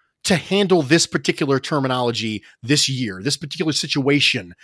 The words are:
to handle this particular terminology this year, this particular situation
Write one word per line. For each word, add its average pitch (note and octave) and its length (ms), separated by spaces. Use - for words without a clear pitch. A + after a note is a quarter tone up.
to G3+ 100
handle F#3 460
this C3 260
particular C#3+ 500
terminology B2 840
this C#3 280
year, A#2 340
this C#3 140
particular D#3 340
situation C#3 840